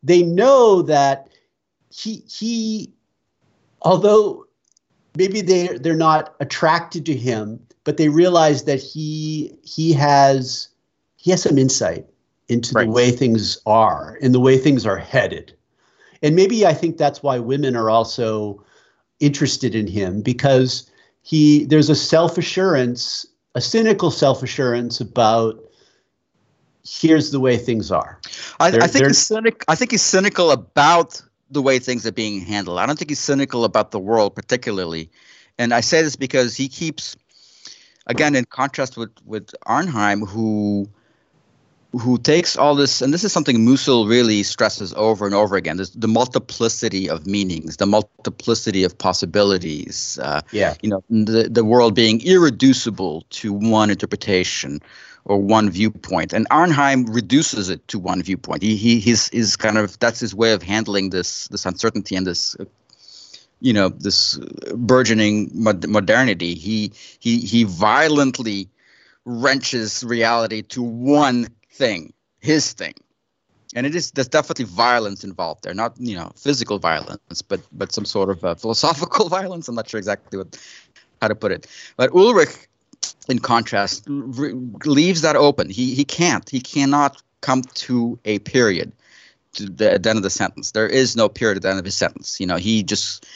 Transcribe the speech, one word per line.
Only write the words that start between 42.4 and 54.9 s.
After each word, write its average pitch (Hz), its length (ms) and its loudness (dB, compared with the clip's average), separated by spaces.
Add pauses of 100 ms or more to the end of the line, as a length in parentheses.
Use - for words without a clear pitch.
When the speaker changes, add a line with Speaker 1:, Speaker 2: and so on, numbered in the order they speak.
Speaker 2:
all 143 200 4
this, 139 260 0
and 135 120 0
this 180 100 -2
is 202 100 -2
something 143 240 0
Musil 120 500 4
really 113 360 2
stresses 104 500 -4
over 107 320 0
and 101 100 -2
over 101 220 2
again, 82 200 -4
this, 95 120 -6
the 110 180 -6
multiplicity 113 1000 -2
of 80 160 -6
meanings, 90 520 -6
the 101 100 0
multiplicity 104 960 -2
of 90 140 -2
possibilities, 87 1200 -4
uh, 73 200 -4 (100)
Speaker 1:
Yeah. 90 300 -2
Speaker 2:
you 107 80 -2
know, 95 200 -4
the, 110 420 0
the 117 140 2
world 117 280 6
being 113 280 2
irreducible 123 1080 2
to 107 200 -8
one 107 380 2
interpretation 92 920 -4 (440)